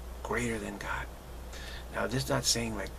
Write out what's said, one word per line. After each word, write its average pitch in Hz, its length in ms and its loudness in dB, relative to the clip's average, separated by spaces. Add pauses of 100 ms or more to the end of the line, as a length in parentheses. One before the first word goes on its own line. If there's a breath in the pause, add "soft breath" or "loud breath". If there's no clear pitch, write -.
(240)
greater 113 340 2
than 101 200 -2
God." - 280 -2 (880 loud breath)
Now, 107 140 2
this 131 160 2
is 131 60 0
not 131 160 4
saying, 117 320 4
like, 98 220 -2